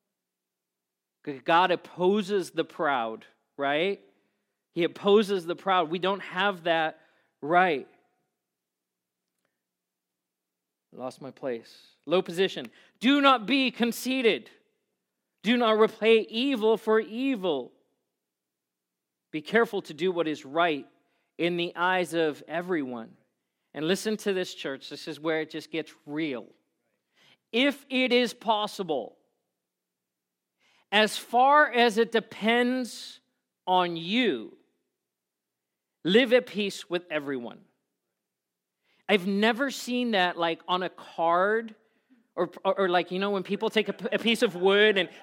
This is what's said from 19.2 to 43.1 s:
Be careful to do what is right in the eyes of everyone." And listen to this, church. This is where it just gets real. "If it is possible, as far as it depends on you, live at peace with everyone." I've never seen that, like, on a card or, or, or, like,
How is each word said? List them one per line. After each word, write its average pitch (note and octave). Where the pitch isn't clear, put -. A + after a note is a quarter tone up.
Be D#3
careful G3+
to D#3+
do E3+
what E3+
is D3+
right D3+
in F3
the F3
eyes F3
of D#3
everyone." C#3+
And D3+
listen G3
to G#3
this, F#3
church. C3+
This C#3+
is D3
where D#3+
it D#3
just D#3
gets D#3
real. D3
"If C4+
it B3+
is A#3+
possible, G3
as G#3
far C4+
as A#3
it A3+
depends A#3+
on F3+
you, E3
live G#3+
at B3
peace G3+
with F3
everyone." C#3
I've F#3+
never A3
seen B3
that, F3+
like, E3
on F3+
a F3
card G3+
or, F3
or, F#3+
or, F#3+
like, F3